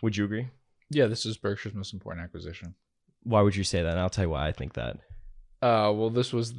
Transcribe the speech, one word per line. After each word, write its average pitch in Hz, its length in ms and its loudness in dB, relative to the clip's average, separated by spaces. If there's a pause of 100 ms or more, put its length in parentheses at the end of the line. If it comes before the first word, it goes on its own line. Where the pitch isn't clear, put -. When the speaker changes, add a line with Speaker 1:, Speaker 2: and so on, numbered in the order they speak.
Speaker 1:
Would 110 160 0
you 104 80 2
agree? 110 240 -4 (400)
Speaker 2:
Yeah, 143 160 4
this 110 200 -2
is 110 120 -4
Berkshire's 101 360 -4
most 98 200 -8
important 92 320 -10
acquisition. 85 500 -14 (480)
Speaker 1:
Why 113 160 6
would 101 160 6
you 98 80 0
say 92 180 0
that? 82 100 0
And 85 100 0
I'll 92 80 0
tell 92 160 2
you 82 60 0
why 76 160 0
I 76 40 0
think 65 220 -8
that. 58 240 -6 (640)
Speaker 2:
Uh, 110 320 4
well, 110 200 2
this 120 200 0
was 117 280 -2